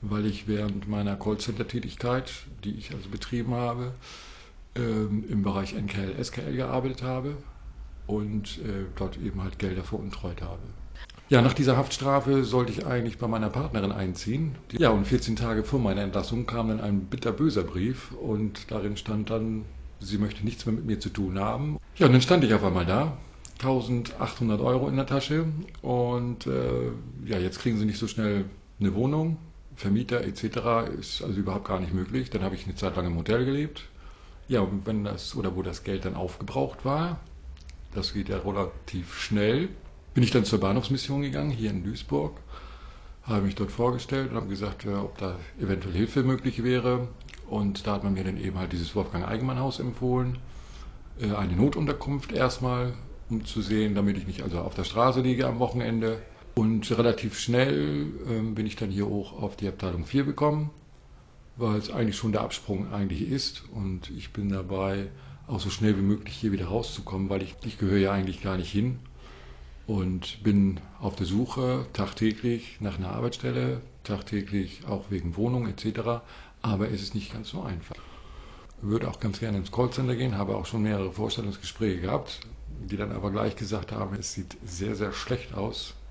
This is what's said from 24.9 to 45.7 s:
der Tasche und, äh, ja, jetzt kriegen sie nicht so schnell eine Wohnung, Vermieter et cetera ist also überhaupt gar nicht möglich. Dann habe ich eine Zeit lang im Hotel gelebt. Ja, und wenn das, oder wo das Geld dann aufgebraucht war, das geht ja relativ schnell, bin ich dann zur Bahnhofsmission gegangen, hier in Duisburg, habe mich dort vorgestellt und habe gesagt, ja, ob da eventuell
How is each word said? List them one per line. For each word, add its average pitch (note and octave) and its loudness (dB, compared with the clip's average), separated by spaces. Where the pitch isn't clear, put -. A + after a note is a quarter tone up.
der C3+ 2
Tasche D3+ 2
und, A#2+ 0
äh, B1+ 2
ja, G#2+ 0
jetzt F#2 0
kriegen A#2 2
sie G#2+ 4
nicht G#2 0
so A2+ -2
schnell G#2 2
eine G2 4
Wohnung, D3+ 2
Vermieter A#2+ 2
et G2+ -4
cetera A2+ 2
ist - -6
also G2 0
überhaupt G2 0
gar F#2+ 0
nicht E2+ -2
möglich. G2 0
Dann G2 0
habe F#2+ 0
ich F#2 -8
eine - -6
Zeit F#2 0
lang F2+ 0
im F2 0
Hotel G#2+ 2
gelebt. C#3+ 0
Ja, B2 4
und G2 0
wenn A2 0
das, G2+ -4
oder F#2+ 0
wo F#2 -2
das F2 -6
Geld G2 -2
dann F#2 -2
aufgebraucht G2+ -4
war, D#3 0
das G2 -2
geht G2 -2
ja G2+ 0
relativ F#2 -4
schnell, A#2 4
bin B2+ 8
ich A#2 6
dann A2+ 6
zur G#2 4
Bahnhofsmission B2+ 2
gegangen, C#3+ 0
hier A2+ 0
in G2 -2
Duisburg, G#2 -2
habe G#2+ 2
mich G2 2
dort G2 -2
vorgestellt B2 0
und A#2 -2
habe G2+ -2
gesagt, G2 -4
ja, G2+ 0
ob G2+ -8
da F#2 -2
eventuell F#2 0